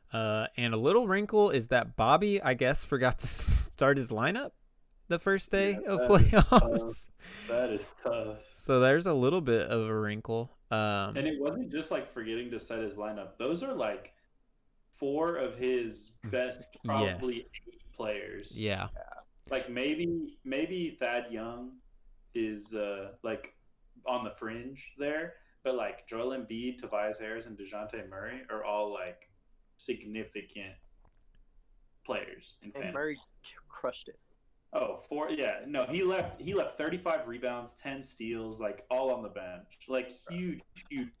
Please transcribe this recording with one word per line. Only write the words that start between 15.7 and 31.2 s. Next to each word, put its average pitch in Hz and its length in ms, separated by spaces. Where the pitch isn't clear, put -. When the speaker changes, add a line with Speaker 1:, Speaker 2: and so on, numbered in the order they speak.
Speaker 2:
best, 123 360
Speaker 1:
Yes. - 80
Speaker 2:
probably 113 540
eight - 160
players. 101 560
Speaker 1:
Yeah. 101 360
Speaker 2:
Like, 127 200
maybe, 156 760
maybe 160 560
Thad 120 320
Young 120 460
is, 107 400
uh, 101 380
like, 120 320
on 123 180
the 104 60
fringe 117 680
there, 151 360
but, 131 100
like, 107 320
Joel 123 320
Embiid, 120 420
Tobias 107 380
Harris, 113 280
and 107 120
DeJounte 104 500
Murray 110 400
are 107 160
all, 104 280
like, 90 360
significant 104 1000